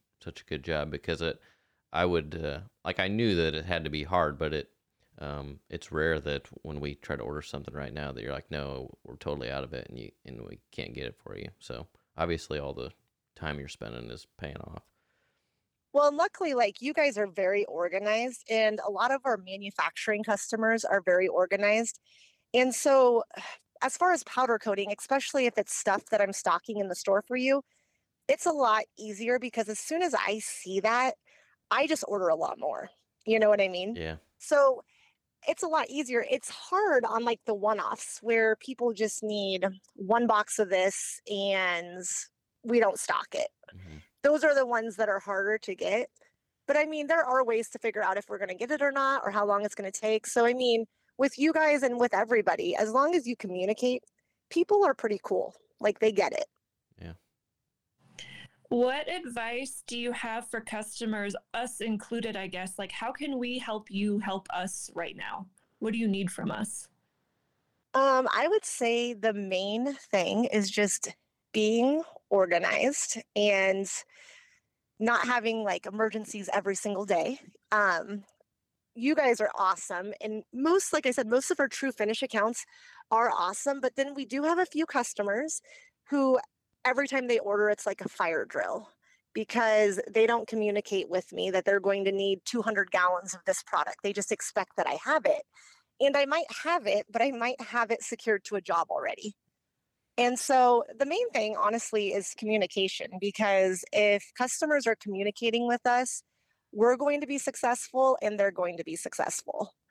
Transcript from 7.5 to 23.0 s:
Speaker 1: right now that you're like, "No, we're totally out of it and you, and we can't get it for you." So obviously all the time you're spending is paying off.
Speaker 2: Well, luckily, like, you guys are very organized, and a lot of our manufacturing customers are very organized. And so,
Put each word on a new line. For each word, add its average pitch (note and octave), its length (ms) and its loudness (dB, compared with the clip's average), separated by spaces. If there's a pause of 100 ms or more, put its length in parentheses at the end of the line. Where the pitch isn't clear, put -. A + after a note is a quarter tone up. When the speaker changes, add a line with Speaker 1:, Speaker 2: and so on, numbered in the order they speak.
Speaker 1:
right C#2 180 -10
now C#2+ 200 -8
that B1 100 -10
you're C2 100 -8
like, C2 180 -10
"No, C#2 540 -8
we're B1 120 -16
totally C2+ 340 -8
out C#2 140 -6
of B1+ 100 -14
it B1 140 -10
and A#1+ 100 -16
you, G#1 120 -14 (140)
and A#1 220 -16
we - 140 -18 (120)
can't - 220 -10
get C2 120 -10
it A1 120 -14
for - 180 -16
you." - 140 -12 (100)
So - 280 -14 (280)
obviously D#2+ 420 -2
all C#2 160 -6
the C2 180 -10 (440)
time D2 220 -6
you're C#2 100 -10
spending A1+ 420 -12
is - 160 -16 (120)
paying C#2+ 200 -10
off. - 260 -16 (1080)
Speaker 2:
Well, C#4+ 220 6
luckily, E4 400 0
like, A#3 260 0
you C#4 140 -4
guys C#4+ 240 2
are G#3 80 2
very G3 400 0
organized, G#3 840 -2
and A3 380 2
a G3+ 40 -2
lot G#3+ 220 0
of C4+ 120 -2
our B3 120 2
manufacturing G3 880 -4
customers A3+ 600 0
are G3 200 2
very F#3 240 4
organized. G3+ 680 2 (560)
And B3+ 200 4
so, B3+ 500 6 (120)